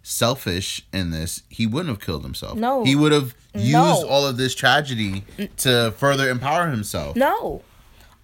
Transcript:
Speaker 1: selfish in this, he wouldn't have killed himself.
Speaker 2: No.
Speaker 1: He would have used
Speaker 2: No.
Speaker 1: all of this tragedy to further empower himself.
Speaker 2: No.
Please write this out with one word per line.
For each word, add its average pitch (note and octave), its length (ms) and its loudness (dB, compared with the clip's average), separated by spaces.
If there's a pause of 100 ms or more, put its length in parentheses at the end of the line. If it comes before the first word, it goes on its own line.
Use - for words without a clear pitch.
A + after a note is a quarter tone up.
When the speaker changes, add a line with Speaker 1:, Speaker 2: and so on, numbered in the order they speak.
Speaker 1:
selfish - 880 -4
in F#2 180 -4
this, D#2+ 380 -6
he - 160 -2
wouldn't C#3+ 240 -2
have G#2 100 -6
killed D#2 240 -6
himself. - 340 -10
Speaker 2:
No. A#3+ 280 -2
Speaker 1:
He C#3 100 4
would D3+ 160 4
have C#3+ 220 2 (220)
used A2+ 180 0
Speaker 2:
No. D#3+ 340 4
Speaker 1:
all C#3 200 4
of C3 100 -2
this B2+ 180 0
tragedy B2 680 0 (340)
to A#2+ 400 2
further C3+ 320 2
empower C#3+ 400 -2
himself. G2+ 460 -6
Speaker 2:
No. C#4 480 0 (600)